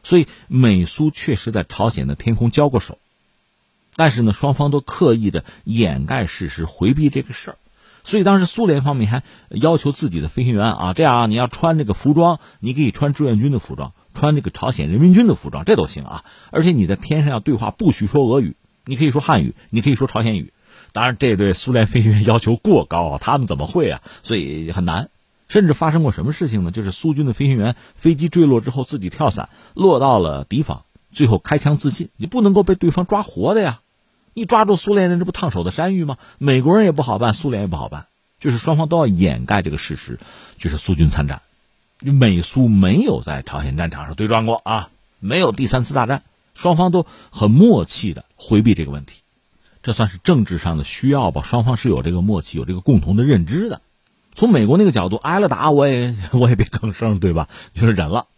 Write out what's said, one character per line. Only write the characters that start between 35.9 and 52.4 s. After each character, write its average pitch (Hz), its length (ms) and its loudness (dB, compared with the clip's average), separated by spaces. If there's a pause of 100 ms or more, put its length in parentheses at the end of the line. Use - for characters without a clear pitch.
芋 170 80 -2
吗？ 139 140 -6 (200)
美 131 240 2
国 165 140 4
人 220 80 6
也 175 80 4
不 143 100 -2
好 117 160 -2
办， 113 160 0
苏 143 160 -6
联 104 140 -4
也 - 20 -4
不 87 100 -6
好 62 120 -8
办， - 180 -16 (320)
就 139 140 -2
是 117 60 -2
双 156 180 0
方 156 120 0
都 170 80 0
要 151 120 2
掩 82 360 0
盖 101 160 0
这 78 120 -6
个 67 60 -6
事 - 180 -10
实， - 240 -14 (360)
就 - 140 -6
是 76 60 -6
苏 90 180 -2
军 76 160 4
参 73 160 -2
战。 69 160 -10 (560)
美 127 440 2
苏 127 260 0
没 101 320 4
有 220 200 -2
在 67 220 -10
朝 73 200 -10
鲜 69 140 -6
战 82 140 -4
场 - 160 -14
上 73 80 -12
对 107 140 -4
撞 113 180 0
过 113 180 -2
啊， 104 260 -6 (280)
没 110 220 -2
有 147 100 2
第 110 160 -4
三 127 160 0
次 143 120 -8
大 123 120 0
战， 139 160 -4 (320)
双 175 220 0
方 180 160 2
都 175 140 0 (240)
很 104 200 0
默 151 340 6
契 85 300 -8
的 - 100 -18 (120)
回 107 260 2
避 110 120 4
这 80 100 -2
个 69 80 -8
问 71 120 -12
题。 - 180 -20 (600)
这 120 120 -6
算 110 140 0
是 92 100 -10
政 143 260 2
治 87 140 -4
上 82 200 -4
的 69 60 -4
需 - 240 -4
要 131 240 0
吧， 69 100 -6
双 117 220 -2
方 117 120 0
是 123 120 -4
有 69 140 0
这 82 100 -2
个 87 80 -2
默 98 200 0